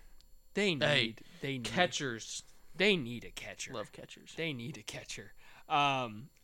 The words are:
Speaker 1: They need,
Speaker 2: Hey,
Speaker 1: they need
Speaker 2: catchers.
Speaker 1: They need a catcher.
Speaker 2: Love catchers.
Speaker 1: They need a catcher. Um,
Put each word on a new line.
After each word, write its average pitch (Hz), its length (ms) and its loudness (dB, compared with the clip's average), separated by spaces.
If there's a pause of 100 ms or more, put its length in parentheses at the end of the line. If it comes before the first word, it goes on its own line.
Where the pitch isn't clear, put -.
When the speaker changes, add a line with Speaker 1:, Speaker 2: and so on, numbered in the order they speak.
(540)
Speaker 1:
They 196 220 2
need, 135 80 2
Speaker 2:
Hey, 127 320 4 (260)
Speaker 1:
they 139 120 -2
need 123 100 -4
Speaker 2:
catchers. 123 800 0 (320)
Speaker 1:
They 196 200 6
need 120 300 -4
a 90 60 -14
catcher. - 420 -10
Speaker 2:
Love 107 180 -6
catchers. - 460 -16
Speaker 1:
They 160 160 -2
need 120 240 -6
a 104 60 -14
catcher. - 500 -10 (340)
Um, 131 600 2 (160)